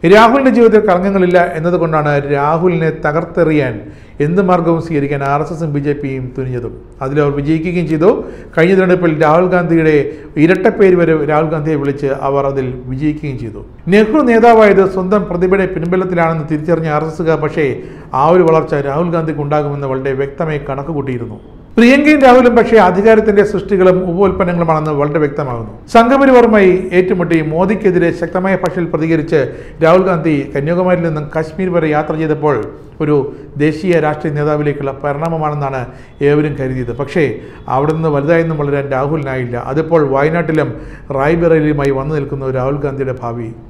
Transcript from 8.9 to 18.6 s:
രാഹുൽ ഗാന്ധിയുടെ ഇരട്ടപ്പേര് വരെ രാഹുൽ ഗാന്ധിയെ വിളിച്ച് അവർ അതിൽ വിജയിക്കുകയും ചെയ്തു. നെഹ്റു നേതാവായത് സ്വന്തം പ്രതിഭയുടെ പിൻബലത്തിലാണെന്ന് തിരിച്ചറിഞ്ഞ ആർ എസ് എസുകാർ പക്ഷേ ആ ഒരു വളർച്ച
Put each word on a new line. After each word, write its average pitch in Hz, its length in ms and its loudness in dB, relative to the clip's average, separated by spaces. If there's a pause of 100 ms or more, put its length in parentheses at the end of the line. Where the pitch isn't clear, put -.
രാഹുൽ 160 320 2
ഗാന്ധിയുടെ 165 400 2 (500)
ഇരട്ടപ്പേര് 185 580 4
വരെ 160 120 2 (160)
രാഹുൽ 151 240 0
ഗാന്ധിയെ 156 280 -2
വിളിച്ച് 139 280 -2 (180)
അവർ 139 220 0
അതിൽ 135 160 -4 (240)
വിജയിക്കുകയും 143 540 -6
ചെയ്തു. 104 180 -12 (320)
നെഹ്റു 220 280 4 (100)
നേതാവായത് 220 520 6 (120)
സ്വന്തം 185 340 0
പ്രതിഭയുടെ 185 360 0 (100)
പിൻബലത്തിലാണെന്ന് 170 760 -2
തിരിച്ചറിഞ്ഞ 156 460 -2
ആർ 156 80 -4
എസ് 160 100 -10
എസുകാർ 160 300 0
പക്ഷേ 147 200 -2 (540)
ആ 143 140 4
ഒരു 185 160 4
വളർച്ച 156 400 0